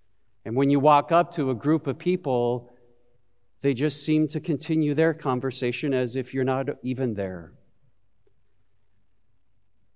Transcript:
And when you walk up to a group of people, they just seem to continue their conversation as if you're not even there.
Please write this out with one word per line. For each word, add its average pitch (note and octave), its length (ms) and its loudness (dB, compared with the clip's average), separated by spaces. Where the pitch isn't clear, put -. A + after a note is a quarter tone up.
And A2+ 120 -6
when C#3 140 4
you C#3+ 100 4
walk C#3+ 320 6
up E3+ 240 4
to C#3 160 -2
a B2+ 40 0
group D3 300 0
of D3 120 -4
people, B2 720 -2
they C#3 120 2
just C#3+ 300 -2
seem D#3 260 2
to D3+ 120 -6
continue D3+ 520 -2
their D#3+ 200 2
conversation C3 800 -4
as B2+ 240 -2
if B2 160 -8
you're C3+ 100 -2
not C3 240 0
even B2 320 -4
there. F#2 400 -8